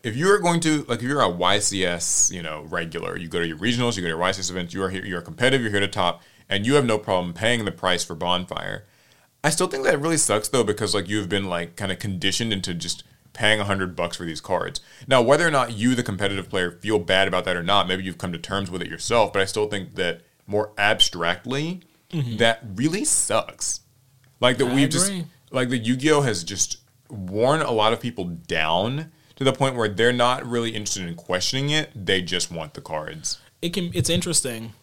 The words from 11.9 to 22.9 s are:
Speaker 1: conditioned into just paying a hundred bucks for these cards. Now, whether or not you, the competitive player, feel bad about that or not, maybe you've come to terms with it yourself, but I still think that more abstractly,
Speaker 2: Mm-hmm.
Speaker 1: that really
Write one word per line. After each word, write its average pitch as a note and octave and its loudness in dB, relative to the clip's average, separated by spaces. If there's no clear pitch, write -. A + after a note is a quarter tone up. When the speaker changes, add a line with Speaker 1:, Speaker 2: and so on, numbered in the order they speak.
Speaker 1:
conditioned F#2+ -2
into F#2+ -4
just E2+ -6
paying G#2+ 4
a - 0
hundred F#2+ -2
bucks E2+ -4
for F2 -8
these D#2 -8
cards. F2+ -4
Now, C3 6
whether D3+ 6
or D#3+ 2
not A#2+ 0
you, A#2+ 2
the A#2+ 0
competitive G2 -4
player, F2+ 0
feel G2+ 0
bad F#2+ 4
about F2+ 0
that F2+ 0
or F2 -4
not, F#2+ 2
maybe F#2+ -2
you've F2+ -8
come F#2 -6
to E2+ -8
terms G2 -4
with F2+ -8
it - -8
yourself, G#2 2
but G2 2
I F#2+ 4
still G#2+ -2
think G2 -6
that F2 -2
more G#2 -2
abstractly, G#2+ 2
Speaker 2:
Mm-hmm. B2 -2
Speaker 1:
that A2+ 2
really D#3+ -2